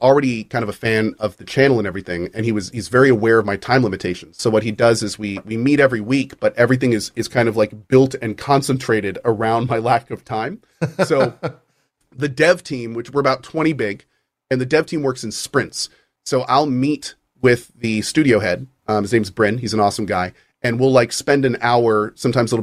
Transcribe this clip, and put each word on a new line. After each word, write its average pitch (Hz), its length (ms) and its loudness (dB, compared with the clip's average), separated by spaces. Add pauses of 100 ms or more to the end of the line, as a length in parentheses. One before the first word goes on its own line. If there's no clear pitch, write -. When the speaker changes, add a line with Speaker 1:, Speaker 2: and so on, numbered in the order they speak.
Speaker 1:
already 127 440 2
kind 117 180 -6
of 104 80 -6
a - 20 -6
fan 110 460 -2
of 104 180 -4
the - 80 -20
channel 135 340 4
and 104 80 -2
everything, 87 460 -6
and 113 140 -4
he 113 60 0
was, 101 180 -4
he's 110 180 -10
very 131 220 6
aware 113 280 4
of 104 60 2
my 101 140 -2
time 127 260 0
limitations. 92 560 -6
So - 80 0
what 110 140 2
he 113 100 -4
does 117 300 2
is 101 160 -8
we, 101 260 -6
we 110 140 -6
meet 139 200 2
every 123 220 2
week, 127 400 -4
but 107 160 -2
everything 127 380 0
is, 104 220 -4
is 113 120 -6
kind 117 220 0
of, 107 60 -4
like, 107 300 -2
built 131 280 4
and 110 240 -8
concentrated 127 880 0
around 113 420 0
my 123 80 -2
lack 117 340 0
of 117 140 -12
time. 127 380 -8 (420)
So 135 300 0 (420)
Speaker 2:
<laughs> - 400 -20
Speaker 1:
the 139 140 -4
dev 160 340 2
team, 120 300 -8
which 120 160 -8
we're 139 100 -2
about 131 220 0
twenty 160 320 -2
big, 107 320 -6 (440)
and 127 80 0
the 127 80 -2
dev 156 200 0
team 156 160 -6
works 131 200 -4
in 110 100 -10
sprints. - 580 -6 (340)
So 131 180 -2
I'll 135 220 2
meet 139 500 -4 (280)
with 123 340 2
the 110 240 -2
studio 131 380 2
head. 95 280 -4 (220)
Um, 104 160 0
his 101 80 -8
name's 107 180 0
Bryn. 110 280 0
He's 113 160 -6
an 107 60 0
awesome 101 260 0
guy. 92 260 -4 (300)
And 117 180 -2
we'll, 131 100 4
like, 120 220 4
spend 143 320 0
an 123 160 0
hour, 113 560 2
sometimes 120 340 0
a - 40 -2
little 113 80 0